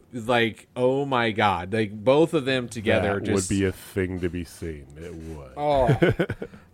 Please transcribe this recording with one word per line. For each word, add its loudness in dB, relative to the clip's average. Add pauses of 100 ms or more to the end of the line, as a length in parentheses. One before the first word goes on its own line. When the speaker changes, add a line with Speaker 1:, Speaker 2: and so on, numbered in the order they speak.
(120)
Speaker 1:
Like, 0
oh 2
my 0
God, 2
like, 0 (140)
both 4
of 0
them -2
together 0
Speaker 2:
That -6
Speaker 1:
just 0
Speaker 2:
would 2
be 2
a 2
thing -4
to 0
be -6
seen. -12 (100)
It -14
would. -14
Speaker 1:
Oh. 4
Speaker 2:
<laughs> 2 (480)